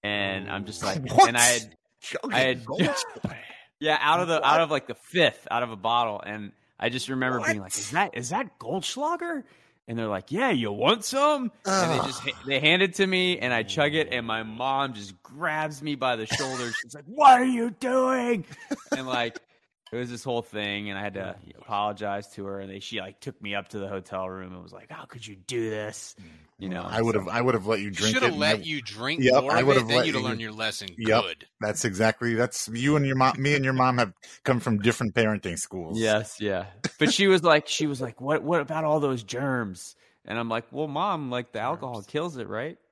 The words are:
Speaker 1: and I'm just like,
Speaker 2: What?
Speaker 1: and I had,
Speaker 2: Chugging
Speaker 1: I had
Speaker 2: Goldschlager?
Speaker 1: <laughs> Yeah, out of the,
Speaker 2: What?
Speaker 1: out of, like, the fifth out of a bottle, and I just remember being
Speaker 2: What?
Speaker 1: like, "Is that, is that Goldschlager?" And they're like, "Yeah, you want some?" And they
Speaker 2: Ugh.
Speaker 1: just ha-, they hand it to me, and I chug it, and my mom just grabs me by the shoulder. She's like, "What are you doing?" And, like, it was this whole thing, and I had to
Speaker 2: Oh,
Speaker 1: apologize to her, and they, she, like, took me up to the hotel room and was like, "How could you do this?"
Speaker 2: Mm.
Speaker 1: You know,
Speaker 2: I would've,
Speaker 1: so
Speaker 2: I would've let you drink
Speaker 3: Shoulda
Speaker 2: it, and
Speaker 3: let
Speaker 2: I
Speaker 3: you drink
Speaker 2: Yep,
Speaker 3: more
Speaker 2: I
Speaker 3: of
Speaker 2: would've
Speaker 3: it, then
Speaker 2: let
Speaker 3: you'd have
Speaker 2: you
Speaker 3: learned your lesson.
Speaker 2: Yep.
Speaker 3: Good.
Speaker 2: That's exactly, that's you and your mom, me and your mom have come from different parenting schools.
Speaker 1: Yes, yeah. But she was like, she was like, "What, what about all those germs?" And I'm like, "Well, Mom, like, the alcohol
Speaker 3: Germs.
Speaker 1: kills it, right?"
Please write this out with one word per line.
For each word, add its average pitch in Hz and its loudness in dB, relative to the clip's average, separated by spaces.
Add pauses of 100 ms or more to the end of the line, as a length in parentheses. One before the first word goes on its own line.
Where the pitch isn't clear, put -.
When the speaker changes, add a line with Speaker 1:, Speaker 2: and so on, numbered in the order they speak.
Speaker 1:
and 98 -4
I'm 98 -6
just 104 -10
like, 98 -2
Speaker 2:
What? 208 8
Speaker 1:
and 120 0
I 120 6
had, 120 2 (260)
Speaker 2:
Chugging - -8
Speaker 1:
I 120 2
had 127 0
Speaker 2:
Goldschlager? - -4
Speaker 1:
<laughs> - -18 (320)
Yeah, 151 0
out 160 4
of 180 0
the, 165 2
Speaker 2:
What? 143 0
Speaker 1:
out 151 6
of, 151 0
like, 143 -2
the 120 -10
fifth - 0
out 120 0
of 120 -4
a 113 -10
bottle, 113 2
and 104 -8 (280)
I 110 0
just 123 -4
remember 127 0
being 107 0
Speaker 2:
What? 98 -10
Speaker 1:
like, 92 -8
"Is 104 -8
that, 180 -2
is 120 -6
that 214 -6
Goldschlager?" 294 -4 (440)
And 117 -6
they're 113 -2
like, 101 -4
"Yeah, 247 0
you 117 0
want 175 2
some?" 277 0 (140)
And 190 2
they 139 2
Speaker 2:
Ugh. - 0
Speaker 1:
just 131 -8
ha-, 131 -8
they 135 2
hand 156 6
it 190 2
to 196 4
me, 185 2
and 123 0
I 113 2
chug 147 0
it, 156 0
and 120 -4
my 110 -4
mom 131 -2
just 101 -16
grabs 151 -4
me 151 -4
by 127 0
the 110 -4
shoulder. 123 -4
She's - -8
like, 147 -18
"What 254 10
are 247 4
you 240 0
doing?" 254 0 (500)
And, - -6
like, 120 -2 (540)
it 113 -6
was 123 -4
this 120 -12
whole 120 -2
thing, 104 -6
and 98 -8
I 98 -8
had 101 -6
to 95 -8
Speaker 2:
Oh, - -20 (100)
Speaker 1:
apologize 101 -4
to 98 -10
her, 98 -8
and 98 -12
they, 98 -12
she, 113 -8
like, 92 -14
took - -14
me 101 -8
up 98 -6
to 110 -10
the 98 -6
hotel 95 -6
room 92 -10
and 90 -16
was 87 -20
like, 92 -20
"How - -16
could 117 -18
you 104 -16
do 113 -6
this?" 107 -8
Speaker 2:
Mm. 98 -20 (340)
Speaker 1:
You 92 -8
know, 87 -6
Speaker 2:
I 113 0
would've, 107 2
Speaker 1:
so 87 -6
Speaker 2:
I 117 0
would've 117 2
let 107 0
you 104 -6
drink 104 0
Speaker 3:
Shoulda 254 2
Speaker 2:
it, - 2
and 156 -4
Speaker 3:
let 156 4
Speaker 2:
I 202 -6
Speaker 3:
you 156 -6
drink 123 -4
Speaker 2:
Yep, 127 8
Speaker 3:
more 135 0
Speaker 2:
I 117 4
Speaker 3:
of 131 4
Speaker 2:
would've 135 6
Speaker 3:
it, 113 -4
then - 4
Speaker 2:
let 123 4
Speaker 3:
you'd - -2
have 127 0
Speaker 2:
you 131 -2
Speaker 3:
learned 120 -4
your 110 -8
lesson. 107 -6
Speaker 2:
Yep. 110 4
Speaker 3:
Good. 90 -8 (140)
Speaker 2:
That's 104 -2
exactly, 110 2
that's 120 -2
you 135 2
and 143 4
your 135 0
mom, 131 4
me 143 2
and 139 2
your 131 0
mom 127 4
have 110 2 (280)
come 123 2
from 110 2
different 113 0
parenting 104 2
schools. 95 -8
Speaker 1:
Yes, 107 0
yeah. 98 -2 (340)
But - 4
she 196 4
was 190 6
like, 151 6
she - -2
was 139 -4
like, 120 -8
"What, 147 0
what 156 0
about 156 -4
all 151 2
those 131 0
germs?" 120 -4 (280)
And 113 -6
I'm 117 -4
like, 113 -2
"Well, 147 -4
Mom, 151 -2
like, 123 -6
the 110 -6
alcohol 127 -6
Speaker 3:
Germs. 101 -12
Speaker 1:
kills 156 -4
it, 107 -8
right?" 120 -8 (140)